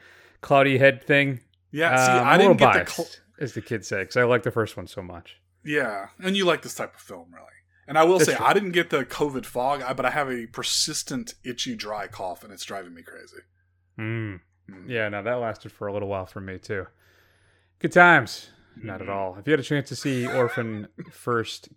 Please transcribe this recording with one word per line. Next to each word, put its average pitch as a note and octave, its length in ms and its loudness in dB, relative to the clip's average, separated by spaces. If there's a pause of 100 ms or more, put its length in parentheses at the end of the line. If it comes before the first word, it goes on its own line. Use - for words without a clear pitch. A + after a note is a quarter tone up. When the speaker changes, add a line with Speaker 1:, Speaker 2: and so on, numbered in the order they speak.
(420)
Speaker 1:
cloudy C3+ 360 4
head C3+ 260 4
thing. C#3 380 2 (300)
Speaker 2:
Yeah, D#3 240 0 (100)
see, B2+ 60 4
Speaker 1:
Um, B2+ 160 4
Speaker 2:
I C#3+ 60 8
Speaker 1:
I'm E3+ 60 8
a G3+ 40 8
Speaker 2:
didn't G3 160 8
Speaker 1:
little C3 80 8
Speaker 2:
get G#2+ 60 6
the F#2+ 60 4
Speaker 1:
biased, - 160 -6
Speaker 2:
cl- E3+ 120 -6 (320)
Speaker 1:
as C3+ 140 -8
the A2+ 80 -8
kids A2 260 -8
say, F#2+ 180 -4
'cause - 120 -8
I B2 60 6
like A#2+ 200 2
the A#2+ 80 -4
first A2 260 -4
one F#2 100 -12
so - 140 -14
much. F2 360 -16 (280)
Speaker 2:
Yeah, A#2 420 -4 (120)
and F#3+ 180 -2
you G3 80 0
like D#3+ 160 2
this - 140 -12
type A2+ 180 -10
of - 80 -20
film, F2 320 -18
really. - 140 -20 (400)
And C#3+ 100 -4
I D#3+ 60 8
will F3+ 140 6
Speaker 1:
That's D3+ 140 4
Speaker 2:
say, C3 60 2
Speaker 1:
true. A2 80 0
Speaker 2:
I C#3+ 80 6
didn't F#3+ 180 0
get E3+ 180 0
the C#3 160 0
covid C3+ 400 -4
fog, C3+ 360 -2
I, B2+ 120 -6
but B2+ 120 -2
I B2 60 2
have C#3+ 180 -2
a A#2+ 180 -6
persistent, - 840 -6 (100)
itchy, B2 320 -8
dry G#2 320 -8
cough, F2+ 360 -10
and G#2 100 -20
it's F#2 120 -16
driving F#2+ 280 -12
me E2+ 80 -20
crazy. - 360 -20 (640)
Speaker 1:
Mm. A2 400 -8 (300)
Speaker 2:
Mm. F#2+ 200 -18
Speaker 1:
Yeah, A2 200 -4
no, G2+ 140 -8
that A#2 120 -4
lasted A2 360 -8
for - 160 -10
a G2+ 60 -6
little G2+ 140 -6
while F#2+ 180 -6
for - 160 -16
me, F#2+ 180 -12
too. F#2+ 260 -8 (960)
Good E3+ 120 -4
times. E3+ 580 6 (260)
Not G2+ 260 -12
at F#2 60 -12
Speaker 2:
Mm-hmm. G2+ 40 -4
Speaker 1:
all. G2 260 -6
If G2+ 100 -14
you D3 40 2
had D3+ 80 4
a B2+ 40 -6
chance C#3+ 260 -2
to B2+ 60 -10
see B2+ 320 -2
Orphan A#2 600 -2 (120)
<laughs> - 120 -18
First - 640 -6